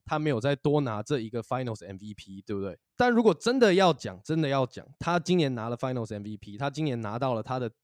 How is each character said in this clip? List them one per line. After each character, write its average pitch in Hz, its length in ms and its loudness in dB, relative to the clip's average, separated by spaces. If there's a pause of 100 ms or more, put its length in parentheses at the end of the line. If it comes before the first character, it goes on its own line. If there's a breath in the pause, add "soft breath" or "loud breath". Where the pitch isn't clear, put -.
他 156 120 -2
没 151 120 0
有 117 100 0
再 139 160 0
多 147 240 2
拿 110 220 -4
这 139 180 -2
一 110 80 -8
个 113 140 -6
Finals 123 440 -6
M 95 140 -12
V 104 140 -14
P， 95 320 -18
对 104 100 -4
不 98 60 -4
对？ 95 160 -8 (180)
但 247 140 4
如 240 120 4
果 208 120 6
真 247 240 0
的 214 160 6
要 185 180 6
讲， 98 300 -6
真 160 180 -2
的 151 80 2
要 135 160 2
讲， - 220 -10 (120)
他 170 200 0
今 180 180 2
年 143 180 2
拿 113 140 -6
了 120 80 -4
Finals 123 360 -4
M 104 100 -8
V 107 140 -10
P， 101 200 -16
他 139 140 -4
今 151 140 -4
年 123 160 -2
拿 107 180 -6
到 131 160 0
了 110 80 -4
他 127 160 -6
的 120 120 -4 (140)